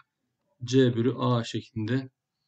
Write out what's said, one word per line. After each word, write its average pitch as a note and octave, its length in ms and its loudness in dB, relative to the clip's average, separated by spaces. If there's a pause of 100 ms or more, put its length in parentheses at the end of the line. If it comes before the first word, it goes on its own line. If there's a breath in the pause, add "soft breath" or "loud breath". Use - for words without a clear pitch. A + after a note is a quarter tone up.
(640)
C B2 320 4
bölü A#2+ 220 0
A B2 260 0
şeklinde A2+ 680 -6 (380)